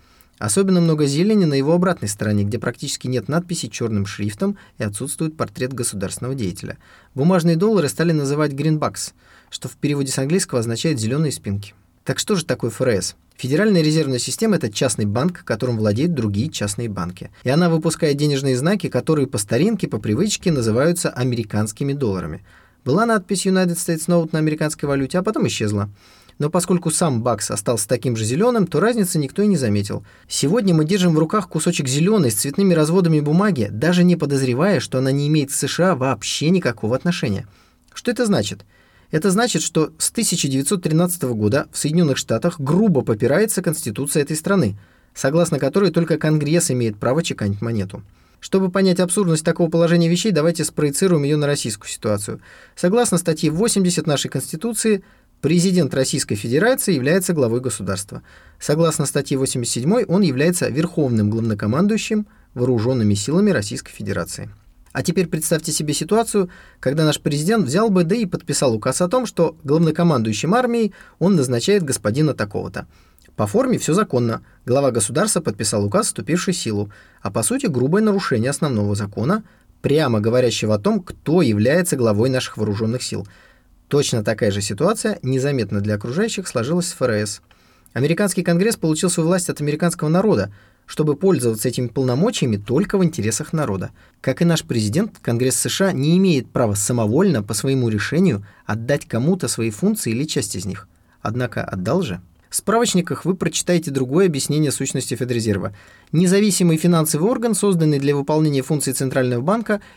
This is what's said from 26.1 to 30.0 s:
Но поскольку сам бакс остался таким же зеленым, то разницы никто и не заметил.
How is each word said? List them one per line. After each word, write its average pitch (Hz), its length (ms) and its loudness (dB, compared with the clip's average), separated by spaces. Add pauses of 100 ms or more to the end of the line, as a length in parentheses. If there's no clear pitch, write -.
Но 147 100 -2
поскольку 175 400 0
сам 127 320 0
бакс 117 300 -2
остался - 340 -2
таким 123 300 -2
же 110 80 -2
зеленым, 196 420 2
то 147 140 0
разницы 208 380 2
никто 147 240 -2
и 214 40 4
не 202 100 4
заметил. 104 480 -2 (220)